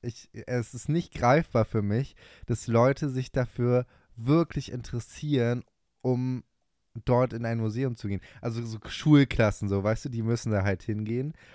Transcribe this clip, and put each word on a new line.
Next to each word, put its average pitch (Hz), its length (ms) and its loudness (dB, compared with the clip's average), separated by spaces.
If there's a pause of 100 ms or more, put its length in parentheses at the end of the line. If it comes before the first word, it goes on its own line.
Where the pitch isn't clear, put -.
ich, - 260 -12 (180)
es 123 280 -4
ist 123 160 -6
nicht 170 240 -2
greifbar 123 500 4
für - 160 -2
mich, 104 360 -2 (300)
dass - 200 -6
Leute 127 420 2
sich 131 240 -6
dafür 123 540 0 (300)
wirklich 143 560 0
interessieren, 123 920 -2 (380)
um 127 420 -2 (600)
dort 123 260 2
in 117 140 -6
ein 117 140 -2
Museum 113 360 -2
zu 104 120 -8
gehen. 98 120 -4 (220)
Also 117 240 -4
so 110 200 -8
Schulklassen, 131 840 4
so, 98 120 0
weißt 110 240 -2
du, - 40 -8
die 113 120 -6
müssen 113 300 -2
da 98 120 2
halt 98 180 -2
hingehen. 113 500 -4 (220)